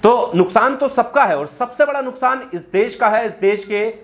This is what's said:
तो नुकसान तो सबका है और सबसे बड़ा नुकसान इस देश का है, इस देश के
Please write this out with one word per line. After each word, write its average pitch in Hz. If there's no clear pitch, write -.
तो 226
नुकसान 214
तो 269
सबका 262
है 170
और 147
सबसे 240
बड़ा 285
नुकसान 254
इस 175
देश 214
का 233
है, 220
इस 202
देश 202
के 208